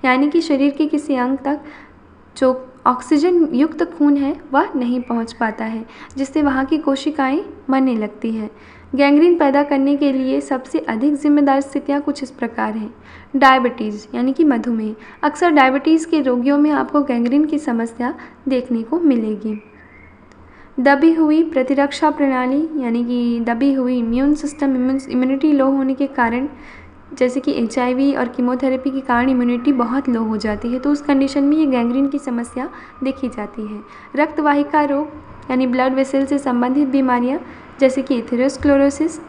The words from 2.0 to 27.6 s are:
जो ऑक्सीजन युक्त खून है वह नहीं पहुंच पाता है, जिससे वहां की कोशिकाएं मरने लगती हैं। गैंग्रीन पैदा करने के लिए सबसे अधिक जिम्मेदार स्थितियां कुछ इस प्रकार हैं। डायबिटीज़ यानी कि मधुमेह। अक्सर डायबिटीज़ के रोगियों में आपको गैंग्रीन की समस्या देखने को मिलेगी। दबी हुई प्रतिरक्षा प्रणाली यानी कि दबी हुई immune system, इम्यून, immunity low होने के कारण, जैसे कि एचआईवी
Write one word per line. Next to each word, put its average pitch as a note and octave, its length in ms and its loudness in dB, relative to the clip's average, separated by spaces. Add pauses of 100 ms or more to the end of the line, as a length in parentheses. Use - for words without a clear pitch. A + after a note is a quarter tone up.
जो C4 320 0 (180)
ऑक्सीजन D4+ 640 2
युक्त D#4 320 0
खून D4 340 2
है C#4 180 -2 (160)
वह D4 240 0
नहीं B3 260 -2
पहुंच A#3 320 -6
पाता A3 320 -4
है, A3 200 -8 (320)
जिससे C4+ 240 -2
वहां C4+ 240 0
की D4+ 120 0
कोशिकाएं C#4 640 -2 (300)
मरने C4 260 2
लगती G#3+ 360 -6
हैं। A3 180 -6 (460)
गैंग्रीन D4 420 6
पैदा C#4+ 260 4
करने C#4+ 340 2
के C#4+ 160 2
लिए C4 280 0
सबसे C4+ 380 -6
अधिक C#4 360 0
जिम्मेदार C#4+ 460 2
स्थितियां C#4+ 400 -4
कुछ C#4+ 220 -4
इस B3 80 -12
प्रकार A3+ 420 -6
हैं। A3 200 -8 (420)
डायबिटीज़ B3 800 4
यानी B3+ 180 -2
कि E4 100 2
मधुमेह। A3+ 520 0 (280)
अक्सर D#4 280 2
डायबिटीज़ D4 560 4
के D#4 140 0
रोगियों B3+ 360 2
में D4 140 4
आपको C#4+ 300 0
गैंग्रीन C4 440 2
की D4+ 140 -2
समस्या A#3+ 540 -4 (340)
देखने B3 360 -2
को D#4 160 -4
मिलेगी। A3 640 -2 (1160)
दबी C#4 340 4
हुई D#4+ 300 2
प्रतिरक्षा C#4 680 0
प्रणाली C#4 680 0
यानी A#3+ 300 -2
कि A#3+ 340 -2
दबी A#3 340 0
हुई B3+ 240 0
immune B3 360 0
system, C#4+ 420 -2
इम्यून, C4 240 0 (100)
immunity C4+ 420 0
low C4+ 180 4
होने C4+ 240 0
के C4+ 140 -2
कारण, B3 400 -2 (680)
जैसे B3+ 260 0
कि C4+ 120 -2
एचआईवी B3+ 640 0